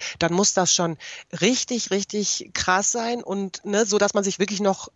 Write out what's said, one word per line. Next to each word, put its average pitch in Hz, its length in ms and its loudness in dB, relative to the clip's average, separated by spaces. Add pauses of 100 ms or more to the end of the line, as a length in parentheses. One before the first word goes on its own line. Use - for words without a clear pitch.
(200)
dann 170 140 2
muss 196 200 4
das 180 200 4
schon 165 240 0 (440)
richtig, 240 480 0
richtig 202 640 -2
krass 185 380 2
sein 240 320 -4
und, 196 420 -6
ne, 208 220 2
so, 208 100 2
dass 202 160 2
man 202 100 2
sich 190 140 -2
wirklich 202 220 0
noch 196 360 0